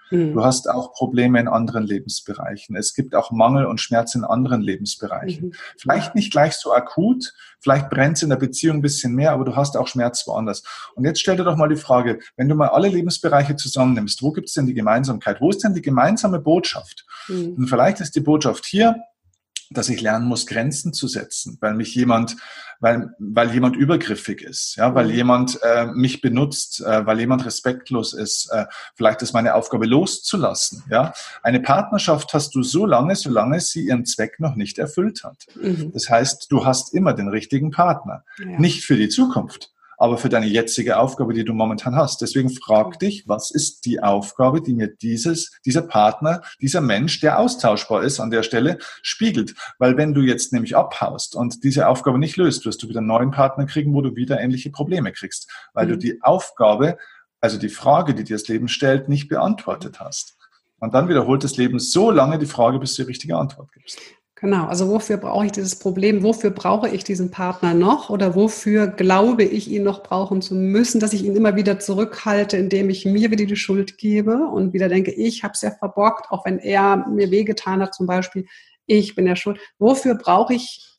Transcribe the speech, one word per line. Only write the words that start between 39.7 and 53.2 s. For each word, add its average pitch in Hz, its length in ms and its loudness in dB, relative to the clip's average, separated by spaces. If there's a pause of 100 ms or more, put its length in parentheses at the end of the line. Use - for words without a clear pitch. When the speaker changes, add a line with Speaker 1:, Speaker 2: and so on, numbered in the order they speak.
Speaker 2:
aber 120 200 2
für 131 100 0
deine 113 160 2
jetzige 113 520 0
Aufgabe, 123 360 0
die 113 100 -2
du 113 100 -4
momentan 110 420 -2
hast. 147 260 0
Deswegen 127 300 0
frag 110 360 2
Speaker 1:
Mhm. - 120 -14
Speaker 2:
dich, 202 280 -4
was 107 220 -4
ist - 360 -6
die 123 160 -2
Aufgabe, 113 600 2
die 131 140 -2
mir 107 200 -2
dieses, 135 560 -4 (140)
dieser 131 160 2
Partner, 151 640 2 (180)
dieser 143 200 0
Mensch, 120 380 0
der 151 200 4
austauschbar 113 640 0
ist 135 160 -2
an 113 100 -4
der 113 140 0
Stelle, 123 340 0 (240)
spiegelt? 180 540 -2 (240)
Weil 127 180 4
wenn 151 160 2
du 139 80 2
jetzt 127 320 -2
nämlich 113 240 -2
abhaust - 580 -2
und 117 280 -6
diese 131 240 2
Aufgabe 127 320 2
nicht 151 180 -2
löst, 175 300 0
wirst - 160 -8
du 113 60 -8
wieder 113 100 -6
einen 110 80 -2
neuen 120 240 2